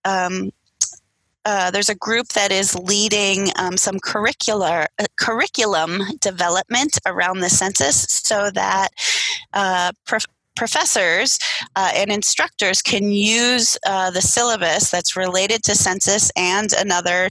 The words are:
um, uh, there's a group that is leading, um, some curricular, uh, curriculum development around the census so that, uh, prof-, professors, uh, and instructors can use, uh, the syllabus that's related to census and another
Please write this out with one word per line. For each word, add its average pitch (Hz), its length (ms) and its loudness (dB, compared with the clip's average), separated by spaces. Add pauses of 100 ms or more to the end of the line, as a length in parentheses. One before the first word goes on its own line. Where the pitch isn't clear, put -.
um, 185 460 -2 (960)
uh, 190 260 0
there's 202 180 0
a 208 60 -2
group 226 340 -2
that 202 220 2
is 196 240 0
leading, 196 720 0 (100)
um, 185 180 -2
some 196 220 0
curricular, 196 840 0 (140)
uh, 208 60 -2 (140)
curriculum 202 800 0 (200)
development 190 840 0
around 185 340 -2
the 180 100 0
census - 600 2
so 202 420 0
that, 190 380 0 (640)
uh, 185 380 0 (140)
prof-, 220 200 -2 (300)
professors, 226 840 0 (360)
uh, 190 200 2
and 202 160 0
instructors 202 720 0
can 208 300 0
use, 226 720 2
uh, 190 240 0
the 180 120 -2
syllabus 202 680 0
that's 180 280 -2
related 185 460 0
to 202 120 2
census 190 600 2
and 185 380 0
another 180 580 0